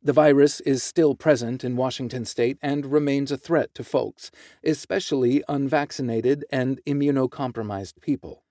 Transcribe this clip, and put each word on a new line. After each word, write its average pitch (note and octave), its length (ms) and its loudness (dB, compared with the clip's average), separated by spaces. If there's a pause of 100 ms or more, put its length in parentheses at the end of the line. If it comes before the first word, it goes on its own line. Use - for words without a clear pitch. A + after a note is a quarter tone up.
The C#3 120 0
virus C#3+ 480 6
is C3+ 200 0
still D#3 320 2
present B2+ 480 0
in B2+ 140 -4
Washington B2 480 -4
state B2 380 -2
and C#3+ 240 -2
remains C#3 480 0
a C3+ 40 -6
threat - 380 -2
to B2+ 80 -10
folks, - 480 -4 (320)
especially C#3+ 880 0
unvaccinated C#3 1000 -2
and C3 360 -2
immunocompromised C3 1120 -2
people. - 520 -8